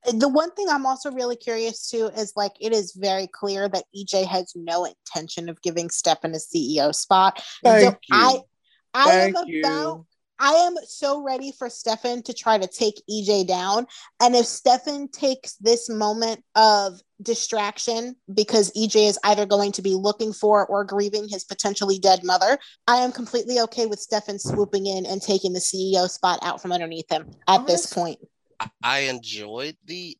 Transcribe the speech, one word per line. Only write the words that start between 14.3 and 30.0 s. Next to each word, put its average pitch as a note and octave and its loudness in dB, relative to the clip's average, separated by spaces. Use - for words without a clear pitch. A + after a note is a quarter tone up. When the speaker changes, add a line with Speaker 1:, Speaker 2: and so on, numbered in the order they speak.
Speaker 1:
if A#3 4
Stefan C#4+ 0
takes - -4
this A#3 0
moment A3 -2
of G3+ 4
distraction A3+ -4
because G#3 2
E A3 -2
J G#3+ 4
is G3+ -2
either G#3 4
going G3+ 0
to - -6
be F#3+ 0
looking G#3 -2
for G#3 4
or G3+ -2
grieving G#3 -4
his G3+ -10
potentially G3 -2
dead F#3 6
mother, F#3 2
I A#3+ 4
am B3+ 0
completely A#3+ -4
okay A3+ -2
with G#3 -6
Stefan G#3 -6
swooping G3+ -2
in F#3+ -4
and G3 -8
taking G3 0
the F3+ -4
C F#3+ -4
E F#3 4
O F3+ 0
spot - -2
out F3 -6
from F#3 -8
underneath E3 -6
him E3 -4
at F#3+ 6
this E3+ 2
Speaker 3:
Honest- - -8
Speaker 1:
point. E3+ -4
Speaker 4:
I, A2+ -10
I B2+ 0
enjoyed A#2+ -8
the F3 -16